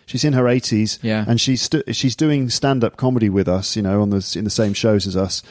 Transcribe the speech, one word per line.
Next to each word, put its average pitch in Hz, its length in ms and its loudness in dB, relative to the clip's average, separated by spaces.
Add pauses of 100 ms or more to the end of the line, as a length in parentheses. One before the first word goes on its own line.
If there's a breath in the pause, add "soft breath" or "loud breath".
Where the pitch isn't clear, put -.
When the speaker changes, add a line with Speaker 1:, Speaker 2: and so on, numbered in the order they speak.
Speaker 1:
She's 131 160 -4
in 151 100 2
her 127 140 4
eighties, 117 560 0
Speaker 2:
Yeah. 110 240 -2
Speaker 1:
and 113 120 2
she's 127 220 0
stu-, - 300 -2
she's - 240 -2
doing 143 340 0
stand-up 135 480 0
comedy 123 320 2
with 95 180 2
us, 92 280 -2
you 107 80 -2
know, 98 180 2
on 104 80 2
the 101 80 0
s-, - 180 -4
in 98 100 -4
the 104 40 -2
same 101 240 0
shows 104 320 2
as 95 120 -4
us. 95 320 -4